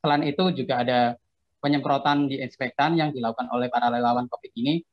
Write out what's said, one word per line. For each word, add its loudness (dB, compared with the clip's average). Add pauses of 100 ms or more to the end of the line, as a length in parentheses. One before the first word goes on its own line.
Selain 2
itu 0
juga -2
ada 2 (640)
penyemprotan 2
disinfektan -2
yang -2
dilakukan -4
oleh -2
para 2
relawan 0
covid -12
ini 0